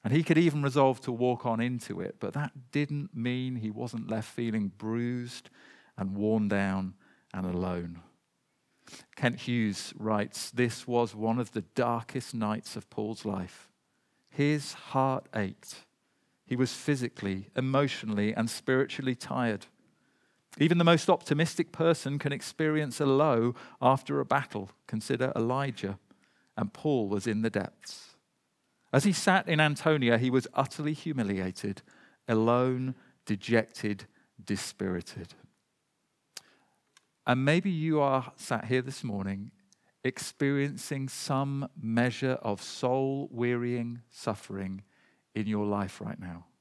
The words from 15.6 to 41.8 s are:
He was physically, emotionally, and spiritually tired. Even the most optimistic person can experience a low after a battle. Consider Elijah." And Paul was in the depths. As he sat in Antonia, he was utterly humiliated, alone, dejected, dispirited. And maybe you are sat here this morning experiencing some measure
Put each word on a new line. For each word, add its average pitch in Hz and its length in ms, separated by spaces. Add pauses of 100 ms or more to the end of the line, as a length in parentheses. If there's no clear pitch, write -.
He 131 100
was 123 180
physically, 104 840
emotionally, 131 760
and 113 160
spiritually 131 680
tired. 120 500 (920)
Even 160 220
the 175 60
most 170 260
optimistic 160 640
person 160 480
can 143 100
experience 151 680
a 143 60
low 135 500 (260)
after 139 380
a 135 40
battle. 107 460 (160)
Consider 113 480
Elijah." 117 640 (580)
And 101 160
Paul 127 360
was 101 180
in 110 160
the 110 80
depths. - 640 (800)
As 135 100
he 196 100
sat 185 360
in 156 120
Antonia, 147 560
he 123 140
was 127 240
utterly 147 400
humiliated, 101 880 (460)
alone, 127 680 (320)
dejected, 107 800 (360)
dispirited. 90 920 (1900)
And 127 180
maybe 170 240
you 160 320
are 135 360
sat - 300
here 127 140
this 127 220
morning 98 480 (540)
experiencing 139 1040
some 139 600 (100)
measure 120 640